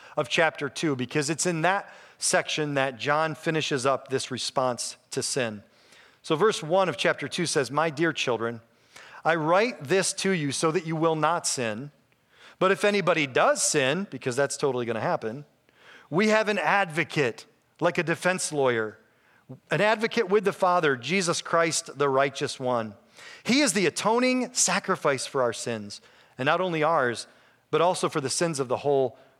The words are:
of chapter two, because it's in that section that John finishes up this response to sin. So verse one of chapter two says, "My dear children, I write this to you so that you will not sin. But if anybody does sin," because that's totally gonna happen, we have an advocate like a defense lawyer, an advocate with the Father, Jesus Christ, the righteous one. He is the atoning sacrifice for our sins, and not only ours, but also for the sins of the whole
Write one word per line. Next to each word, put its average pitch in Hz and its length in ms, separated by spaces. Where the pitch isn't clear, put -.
of 151 120
chapter 156 420
two, 147 260
because 135 340
it's 165 160
in 170 160
that 185 320
section 151 560
that 135 240
John 147 380
finishes 151 500
up 135 220
this 131 240
response 127 680
to 131 100
sin. 113 400
So 160 120
verse 190 260
one 175 280
of - 80
chapter 147 320
two 175 160
says, 135 260
"My 156 180
dear 156 220
children, 117 480
I 160 120
write 175 500
this 180 280
to 190 180
you 147 200
so 160 200
that 160 140
you 160 100
will 160 200
not 160 320
sin. 120 440
But 185 120
if 190 120
anybody 180 440
does 156 360
sin," 151 460
because 127 260
that's 139 220
totally 123 280
gonna 113 140
happen, 143 460
we 196 180
have 214 220
an 208 100
advocate 156 840
like 170 180
a 175 60
defense 180 480
lawyer, 120 460
an 156 100
advocate 214 480
with 208 140
the 185 100
Father, 175 420
Jesus 160 460
Christ, 165 560
the 143 120
righteous 135 500
one. 120 360
He 254 180
is 262 120
the 196 120
atoning 247 680
sacrifice 175 720
for 135 160
our 120 120
sins, 107 480
and 127 80
not 170 160
only 165 220
ours, 135 440
but 156 100
also 175 280
for 156 120
the 131 80
sins 165 300
of 131 80
the 120 100
whole 135 400